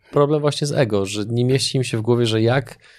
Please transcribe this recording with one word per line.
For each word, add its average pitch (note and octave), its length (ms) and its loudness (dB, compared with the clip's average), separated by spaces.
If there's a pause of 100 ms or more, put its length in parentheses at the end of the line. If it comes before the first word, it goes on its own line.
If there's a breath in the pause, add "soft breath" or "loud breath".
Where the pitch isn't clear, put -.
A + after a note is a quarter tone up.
(100)
problem D3 300 2
właśnie D3 260 -2
z C#3+ 60 -4
ego, G#2 340 0
że G#2 200 -4
nie A#2+ 180 0
mieści C3 340 0
im B2+ 60 0
się A#2+ 140 -4
w - 40 -4
głowie, A#2+ 240 2
że A2 160 0
jak B2+ 360 0 (200 soft breath)